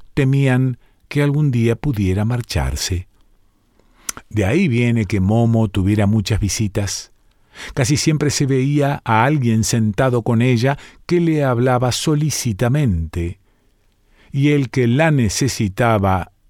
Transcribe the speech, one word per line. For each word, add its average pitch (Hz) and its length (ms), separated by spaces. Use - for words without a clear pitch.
temían 131 640
que 147 120
algún 143 300
día 117 240
pudiera 104 500
marcharse. 87 840
De 107 160
ahí 156 240
viene 117 380
que 101 140
Momo 113 480
tuviera 101 380
muchas 104 320
visitas. 101 760
Casi 139 220
siempre 151 340
se 143 160
veía 139 580
a 110 200
alguien 120 400
sentado 117 580
con 117 200
ella 127 360
que 175 140
le 160 220
hablaba 127 480
solícitamente. 120 1500
Y 139 200
el 143 200
que 127 160
la 147 240
necesitaba 107 1200